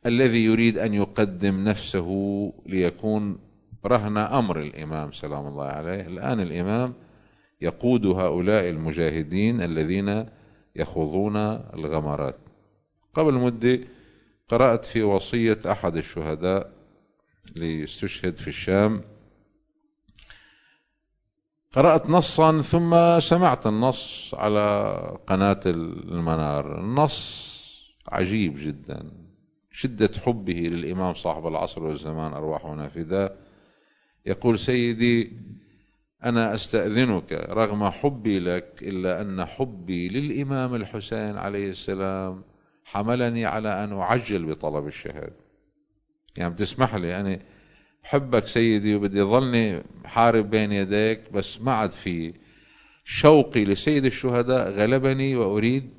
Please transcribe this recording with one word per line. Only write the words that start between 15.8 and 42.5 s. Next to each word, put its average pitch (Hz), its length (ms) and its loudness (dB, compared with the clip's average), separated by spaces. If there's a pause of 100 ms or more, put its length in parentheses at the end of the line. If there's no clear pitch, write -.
الشهداء 80 760 -2 (840)
اللي 80 280 -4
استشهد - 520 -8
في - 120 -10
الشام، 101 540 2 (2750)
قرأت 160 380 6
نصاً 160 520 4
ثم 170 580 6
سمعت 170 460 2
النص 117 680 -2
على 104 640 0 (300)
قناة 98 400 2
المنار. 82 1120 -2
النص 131 720 -2 (560)
عجيب 95 500 0
جدًا، 73 520 -10 (600)
شدة 110 400 0 (140)
حبه 104 280 -2
للإمام 85 640 -2
صاحب 80 320 -4
العصر 80 380 -4
والزمان، 78 480 -6
أرواحنا 76 560 -8
فداه. 85 440 -4 (920)
يقول: 110 320 2
"سيدي، 120 760 2 (920)
أنا 113 300 0
أستأذنك 107 800 0
رغم 104 580 0
حبي 110 480 -2
لك، 87 440 -4
إلا 92 380 -4
أن 95 240 -6
حبي 90 640 -6
للإمام 131 640 -4
الحسين 107 640 -6
عليه 101 340 -6
السلام 95 720 -6 (420)